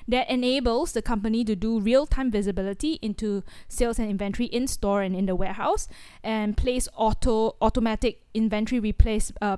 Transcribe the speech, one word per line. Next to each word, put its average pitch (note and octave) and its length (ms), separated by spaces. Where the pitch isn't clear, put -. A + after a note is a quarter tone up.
that B3+ 240
enables B3 600
the A3+ 100
company A3+ 440
to G#3+ 100
do A3 240
real-time C4 500
visibility G3+ 720
into G#3 420
sales A#3 280
and A3 120
inventory G3+ 380
in B3+ 200
store G3+ 360
and F#3 120
in F#3+ 100
the F#3 120
warehouse, G3 500
and G#3+ 360
place B3+ 400
auto-, A3 640
automatic A3 640
inventory A3 480
replace-, G#3+ 500
uh, G3+ 160